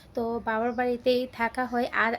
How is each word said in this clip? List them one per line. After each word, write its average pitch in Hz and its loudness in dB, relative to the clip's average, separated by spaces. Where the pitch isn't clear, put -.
তো 233 -2
বাবার 226 0
বাড়িতেই 247 0
থাকা 226 -2
হয়। 240 0
আর 220 2